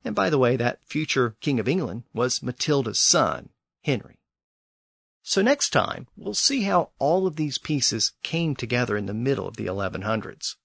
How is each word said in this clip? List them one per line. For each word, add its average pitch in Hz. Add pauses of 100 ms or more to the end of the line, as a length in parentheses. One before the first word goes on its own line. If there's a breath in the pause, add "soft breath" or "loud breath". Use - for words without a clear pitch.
And 214
by 196
the 147
way, 123
that 120
future 131
King 139
of 104
England 127 (100)
was 123
Matilda's 127
son, 92 (340)
Henry. 127 (1040)
So -
next 269
time, -
we'll -
see 269
how 190
all 180
of 151
these 151
pieces 127 (100)
came 165
together 120
in 101
the 101
middle 117
of -
the 107
eleven 95
hundreds. -